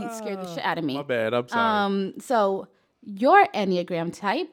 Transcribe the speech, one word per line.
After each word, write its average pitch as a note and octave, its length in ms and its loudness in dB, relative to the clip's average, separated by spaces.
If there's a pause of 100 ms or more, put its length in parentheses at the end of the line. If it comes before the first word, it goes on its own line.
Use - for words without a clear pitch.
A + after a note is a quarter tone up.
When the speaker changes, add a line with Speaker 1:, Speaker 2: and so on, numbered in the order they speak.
Speaker 1:
scared A3 300 -8
the F#3 100 -10
Speaker 2:
Uh, E3+ 60 -10
Speaker 1:
shit E3+ 100 -6
out E3 120 0
of D#3+ 60 -4
me. C#3 120 -2
Speaker 2:
my C#3+ 80 -4
bad. A#2 300 -2
I'm B2 140 0
sorry. A3 380 0
Speaker 1:
Um, G3 340 -2
so G3+ 480 0 (340)
your C4 520 6
Enneagram F3 600 -2
type A#3 400 -4